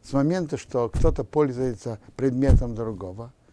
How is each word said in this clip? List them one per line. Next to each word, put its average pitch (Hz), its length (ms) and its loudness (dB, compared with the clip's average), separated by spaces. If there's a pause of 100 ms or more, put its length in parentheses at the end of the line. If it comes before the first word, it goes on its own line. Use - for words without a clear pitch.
С - 100 -8
момента, 147 440 0
что 120 320 -2
кто-то 151 340 2
пользуется 127 760 -2 (160)
предметом 127 600 4
другого, 110 580 -8 (200)